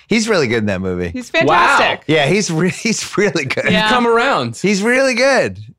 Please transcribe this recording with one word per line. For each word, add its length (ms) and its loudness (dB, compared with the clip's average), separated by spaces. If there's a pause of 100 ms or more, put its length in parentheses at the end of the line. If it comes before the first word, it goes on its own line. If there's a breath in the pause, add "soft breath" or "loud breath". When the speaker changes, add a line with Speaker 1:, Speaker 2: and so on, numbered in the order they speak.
Speaker 1:
He's 220 -2
really 180 2
good 120 0
in 80 -2
that 120 -2
movie. 300 -4
Speaker 2:
He's 200 -12
fantastic. 680 2
Speaker 3:
Wow. 80 -20
Speaker 1:
Yeah, 200 2
he's 220 0
re-, 200 0
<laughs> 0 -
he's 480 -4
really 260 0
good. 260 -4
Speaker 2:
Yeah. 200 2
Speaker 3:
Come 180 2
around. 480 0
Speaker 1:
He's 260 0
really 320 2
good. 460 2 (200)